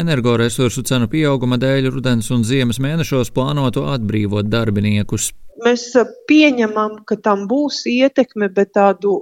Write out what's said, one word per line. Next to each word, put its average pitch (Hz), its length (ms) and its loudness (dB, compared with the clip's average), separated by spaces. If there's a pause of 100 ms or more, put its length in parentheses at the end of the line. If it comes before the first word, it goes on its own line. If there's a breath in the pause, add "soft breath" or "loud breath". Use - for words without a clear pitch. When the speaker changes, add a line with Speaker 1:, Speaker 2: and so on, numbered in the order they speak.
Speaker 1:
energoresursu 120 800 0
cenu 123 240 0
pieauguma 135 480 0
dēļ 131 400 0
rudens 123 380 0
un 117 100 2
ziemas 123 380 0
mēnešos 139 500 -2
plānotu 139 560 -2
atbrīvot 104 640 -2
darbiniekus. 104 800 0 (320)
Speaker 2:
Mēs, 240 320 0
uh, 226 160 2 (160)
pieņemam, 226 800 2
ka 214 80 -2
tam 202 320 0
būs 277 400 -2
ietekme, 240 640 0
bet 196 240 0
tādu 196 460 2